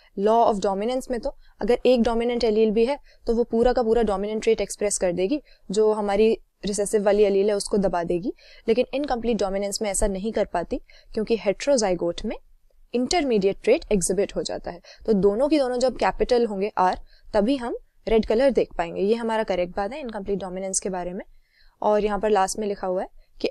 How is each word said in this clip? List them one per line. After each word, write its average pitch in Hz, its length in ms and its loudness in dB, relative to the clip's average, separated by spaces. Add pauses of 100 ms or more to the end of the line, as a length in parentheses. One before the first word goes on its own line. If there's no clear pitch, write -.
(200)
Law 226 340 4
of 196 80 -4
dominance 214 500 -2
में 240 80 -4
तो 277 180 -8 (240)
अगर 240 240 2
एक 247 160 6
डोमिनेंट 233 420 0
एलील 220 280 4
भी 226 140 2
है, 285 140 0 (280)
तो 233 80 0
वो 240 80 2
पूरा 240 300 2
का 254 100 0
पूरा 226 200 2
डोमिनेंट 208 400 -2
ट्रेट 226 180 2
एक्सप्रेस 202 360 -4
कर 180 140 0
देगी, 190 300 -2 (300)
जो 214 220 4
हमारी 214 440 2 (280)
रिसेसिव 202 380 0
वाली 208 200 4
एलील 196 260 4
है, 208 60 0
उसको 202 220 -2
दबा 180 260 0
देगी। 185 300 -4 (340)
लेकिन 226 260 2
इनकम्प्लीट 247 440 -2
डोमिनेंस 202 440 -4
में 208 100 -2
ऐसा 208 160 0
नहीं 196 240 -4
कर 208 140 -2
पाती, 180 320 -4 (360)
क्योंकि 220 240 0
हेटेरोजाइगोट 190 880 0
में 277 120 -8 (560)
इंटरमीडिएट 240 680 0
ट्रेट 285 280 2
एग्जिबिट 190 440 0
हो 175 80 -4
जाता - 280 -10
है। 175 100 -16 (240)
तो 226 80 2
दोनों 202 360 4
की 302 100 4
दोनों 247 180 0
जब 254 200 0
कैपिटल 233 480 2
होंगे 208 320 -4
आर, 185 220 2 (340)
तभी 220 240 2
हम 254 200 -6 (300)
रेड 220 180 4
कलर 254 260 4
देख 185 260 0
पाएंगे। 170 240 -4
ये 208 140 2
हमारा 220 280 -2
करेक्ट 180 320 -4
बात 202 180 -4
है 302 60 -10
इनकम्प्लीट 202 400 -6
डोमिनेंस 190 400 -6
के 208 100 -6
बारे 180 240 -8
में। 214 120 -10 (560)
और 208 220 2
यहाँ 208 160 -2
पर 214 100 0
लास्ट 190 300 0
में 214 80 -4
लिखा 202 200 -6
हुआ 185 140 -2
है 269 80 -8 (320)
कि - 100 -2